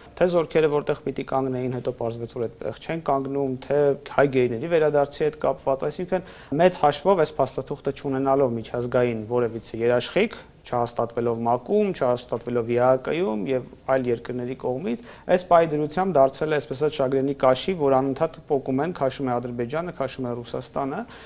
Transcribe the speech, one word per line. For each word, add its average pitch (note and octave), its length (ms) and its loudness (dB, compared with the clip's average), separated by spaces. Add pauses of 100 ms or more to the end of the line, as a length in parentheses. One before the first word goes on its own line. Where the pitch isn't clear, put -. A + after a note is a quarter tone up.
(100)
Թե - 180 2
զորքերը D#3+ 440 2
որտեղ D3 300 -2
պիտի C3+ 260 -6
կանգնեին, C3 480 -2
հետո B2 160 -4
պարզվեց, A#2 400 -6
որ A#2+ 140 -4
այդտեղ - 340 -8
չեն D#3+ 220 -6
կանգնում, C#3 560 0
թե C#3 200 0 (280)
հայ C#3 220 4
գերիների B2 440 2
վերադարձի D3 500 2
հետ D3+ 160 0
կապված, C3+ 460 -2
այսինքն՝ F3 400 -4 (280)
մեծ F3 280 4
հաշվով F#3 420 4
այս D3+ 140 0
փաստաթուղթը C#3 560 -2
չունենալով C3+ 640 2
միջազգային A#2+ 680 0
որևիցե A2+ 580 -2
երաշխիք, B2 580 2 (200)
չհաստատվելով A#2+ 800 -2
մակ-ում, B2 480 0
չհաստատվելով A#2+ 800 -2
ԵԱԿ-ում C3 720 2
և C3 220 -2 (180)
այլ C3+ 220 0
երկրների B2 520 -4
կողմից, E3 440 -4 (240)
այս F3+ 220 2
պահի E3+ 220 6
դրությամբ D3+ 460 -2
դարձել C3+ 380 4
է, D3 60 2
այսպես C#3 240 -6
ասած, D3+ 160 0
շագրենի C3+ 360 0
կաշի, C3+ 400 2
որ C#3+ 240 2
անընդհատ C#3 440 -2
պոկում C3+ 400 -2
են, E3+ 120 -4
քաշում C#3 320 -4
է B2+ 60 0
Ադրբեջանը, B2 640 -4
քաշում C3 320 -4
է A#2+ 80 -6
Ռուսաստանը։ C3+ 640 -6 (260)